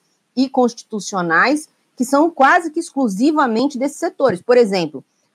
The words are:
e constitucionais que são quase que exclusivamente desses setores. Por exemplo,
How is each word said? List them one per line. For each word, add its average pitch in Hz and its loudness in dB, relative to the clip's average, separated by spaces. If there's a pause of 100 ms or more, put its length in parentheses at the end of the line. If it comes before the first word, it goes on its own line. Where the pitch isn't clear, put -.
(360)
e 262 0
constitucionais 220 -2 (280)
que 247 -4
são 294 2
quase 330 2
que 339 -8
exclusivamente 262 -2
desses 277 -6
setores. 254 -2
Por 247 2
exemplo, 185 0 (320)